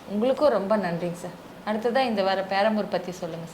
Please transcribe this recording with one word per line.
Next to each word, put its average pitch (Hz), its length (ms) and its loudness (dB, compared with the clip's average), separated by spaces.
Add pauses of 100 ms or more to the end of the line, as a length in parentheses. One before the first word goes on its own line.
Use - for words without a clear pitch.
(100)
உங்களுக்கும் 254 400 4
ரொம்ப 196 260 2
நன்றிங்க 175 460 -2
சார். 180 160 -10 (280)
அடுத்ததா 220 320 0
இந்த 226 240 2
வார 190 280 2
பேரம்பூர் 208 400 2
பத்தி 180 220 -2
சொல்லுங்க 165 420 -8